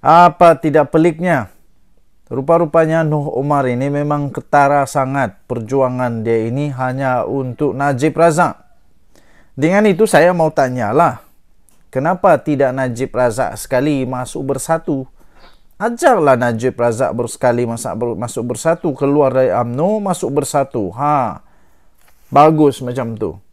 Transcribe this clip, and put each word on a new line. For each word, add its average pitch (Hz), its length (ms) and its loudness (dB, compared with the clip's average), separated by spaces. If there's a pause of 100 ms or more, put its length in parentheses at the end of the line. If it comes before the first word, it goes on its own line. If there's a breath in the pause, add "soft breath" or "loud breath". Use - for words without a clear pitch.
Apa 170 560 6
tidak 147 320 0
peliknya? 160 560 0 (800)
Rupa-rupanya 160 800 0
Noh 147 320 -2
Omar 143 320 0
ini 127 160 -2
memang 147 480 -4
ketara 143 480 2
sangat 135 640 -4
perjuangan 123 800 -2
dia 113 160 0
ini 135 320 -4
hanya 127 480 -2
untuk 131 480 -4
Najib 139 400 -2
Razak. 160 480 2 (960 soft breath)
Dengan 185 320 2
itu 190 160 2
saya 175 320 4
mau 160 160 0
tanyalah, 127 720 0 (640)
kenapa 170 480 2
tidak 135 400 0
Najib 127 400 -4
Razak 120 400 -2
sekali 135 480 -2
masuk 123 400 -8
Bersatu? 139 640 -4 (760 soft breath)
Ajarlah 220 560 2
Najib 120 400 -2
Razak 120 320 0
bersekali 120 560 -2
masa-, 117 320 -6
ber-, 120 160 -4
masuk 120 400 -6
Bersatu, 165 400 -2
keluar 139 400 2
dari 131 160 2
umno, 120 480 -2
masuk 180 400 -4
Bersatu. 135 560 -4
Ha. 143 480 -2 (880)
Bagus 147 560 4
macam 120 320 -6
tu. 95 240 -8 (120)